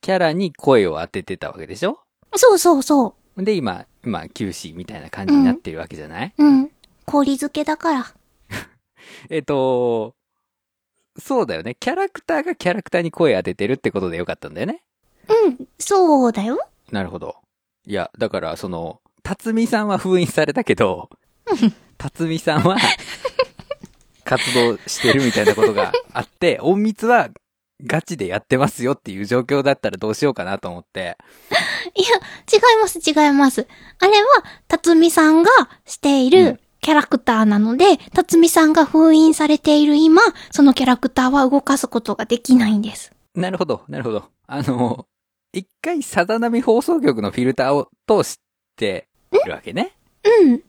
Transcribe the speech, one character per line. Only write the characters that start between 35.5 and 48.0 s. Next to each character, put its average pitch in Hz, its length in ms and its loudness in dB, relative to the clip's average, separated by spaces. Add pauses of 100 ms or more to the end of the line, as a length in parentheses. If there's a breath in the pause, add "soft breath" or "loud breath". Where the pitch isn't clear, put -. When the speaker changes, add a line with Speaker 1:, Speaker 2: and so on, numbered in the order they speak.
Speaker 2:
し - 120 -18
て 277 260 2
い 254 60 2
る 247 300 4 (220)
キ 302 100 -2
ャ - 40 4
ラ 294 80 4
ク - 160 -2
タ 226 220 0
ー 220 40 4
な 208 120 2
の 220 200 0
で、 349 80 6
Speaker 1:
う 392 80 8
ん。 277 40 2 (160 loud breath)
Speaker 2:
辰 339 240 2
巳 330 120 6
さ 320 160 4
ん 311 80 4
が 311 120 6
封 320 280 6
印 320 200 6
さ 302 140 0
れ 302 100 4
て 302 220 2
い 294 60 4
る 294 100 4
今、 320 260 6 (300 loud breath)
そ 294 120 4
の 277 100 8
キ 269 100 0
ャ - 20 0
ラ 254 120 2
ク 262 120 -4
タ - 140 -2
ー 254 80 0
は 269 160 2
動 277 140 2
か 277 160 -2
す - 100 -6
こ - 140 -4
と 208 140 -6
が 220 100 -8
で 240 140 -4
き 254 160 2
な 233 120 4
い 214 100 0
ん 202 40 -2
で 208 140 -10
す。 - 160 -18 (220)
Speaker 1:
な 180 180 -6
る 185 60 -8
ほ 185 80 -2
ど、 127 220 -6
な 143 100 -12
る 139 60 -10
ほ 117 80 -6
ど。 104 180 -8 (180)
あ 139 140 -10
の、 120 460 -4 (460)
一 190 140 -10 (140)
回 330 220 -6
さ - 220 -2
ざ 220 140 -4
波 233 220 -2
放 240 200 2
送 339 180 -2
局 127 220 -2
の 101 100 -4
フ - 60 -8
ィ 123 80 0
ル 127 80 0
タ 131 180 -2
ー - 20 2
を 143 160 -2 (180)